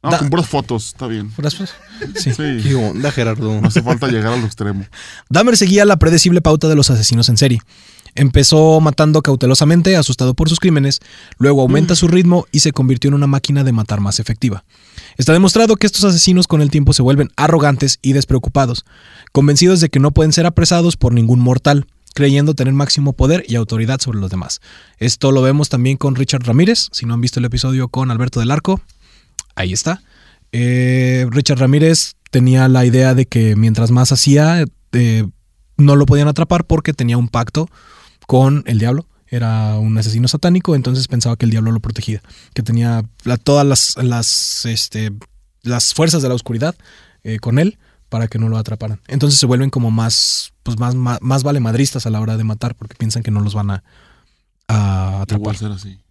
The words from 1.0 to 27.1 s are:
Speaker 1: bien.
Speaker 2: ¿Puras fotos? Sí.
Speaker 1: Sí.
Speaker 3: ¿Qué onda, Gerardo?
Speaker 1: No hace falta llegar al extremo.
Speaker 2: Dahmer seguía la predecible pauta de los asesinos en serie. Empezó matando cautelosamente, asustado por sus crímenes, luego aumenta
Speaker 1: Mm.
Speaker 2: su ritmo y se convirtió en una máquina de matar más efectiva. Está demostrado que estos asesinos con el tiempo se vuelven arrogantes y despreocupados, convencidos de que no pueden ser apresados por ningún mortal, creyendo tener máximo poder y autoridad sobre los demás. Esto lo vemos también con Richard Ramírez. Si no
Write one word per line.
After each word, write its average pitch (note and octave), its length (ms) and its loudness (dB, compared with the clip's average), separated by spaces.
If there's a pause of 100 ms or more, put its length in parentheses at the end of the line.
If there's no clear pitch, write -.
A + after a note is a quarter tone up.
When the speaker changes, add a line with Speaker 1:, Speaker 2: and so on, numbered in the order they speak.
Speaker 1:
bien. G#2+ 220 -8
Speaker 2:
¿Puras C#3+ 260 -8
fotos? F#3+ 180 -12 (420)
Sí. - 180 -4
Speaker 1:
Sí. C#3 300 -6
Speaker 3:
¿Qué C3+ 120 0
onda, A#2+ 360 -4
Gerardo? A2 500 -4
Speaker 1:
No - 60 0
hace - 160 0
falta C3 240 -2
llegar A2+ 260 -2
al B2 100 -4
extremo. G2+ 420 -6 (440)
Speaker 2:
Dahmer A3+ 260 2
seguía G3+ 300 4
la G3+ 120 4
predecible E3+ 440 4
pauta D#3+ 260 2
de D#3 80 2
los C#3 140 2
asesinos A#2 400 0
en A2+ 80 2
serie. B2 220 2 (560)
Empezó D#3 680 4
matando D#3 400 2
cautelosamente, D3+ 760 2
asustado C#3+ 380 0
por D#3 160 0
sus E3 100 -2
crímenes, C#3+ 420 0 (360)
luego C#3 240 4
aumenta D3 320 2
Speaker 1:
Mm. E3 40 0
Speaker 2:
su F3 100 2
ritmo F3 440 4
y D3+ 100 -2
se D3+ 100 0
convirtió C3 380 0
en C#3 40 2
una C#3+ 140 2
máquina C#3 360 0
de C3 100 0
matar G#2+ 260 -2
más G2+ 200 -2
efectiva. A2 440 -4 (540)
Está D3 160 2
demostrado G#3+ 420 4
que - 100 -2
estos - 180 0
asesinos F3+ 440 2
con D3+ 160 2
el C#3+ 80 0
tiempo D3 220 2
se C3 100 2
vuelven C#3 320 2
arrogantes D3 680 0
y C3 120 0
despreocupados, C3 720 -2 (480)
convencidos D3 480 4
de D#3+ 80 2
que C#3+ 100 0
no C#3+ 120 2
pueden D#3 220 2
ser E3+ 140 2
apresados E3+ 500 0
por A#2+ 160 0
ningún A#2+ 260 2
mortal, B2+ 460 2 (300)
creyendo C#3+ 400 2
tener C3+ 180 -2
máximo C#3 400 0
poder D3+ 340 0
y A#2 80 -6
autoridad A2+ 460 -4
sobre A#2 180 -6
los F#2+ 120 -6
demás. - 300 -8 (360)
Esto - 340 -2
lo C3 120 2
vemos C#3+ 260 0
también C3 280 -2
con C3+ 180 -2
Richard C3 280 -4
Ramírez. D#3+ 500 2
Si - 120 -8
no A#2 80 -4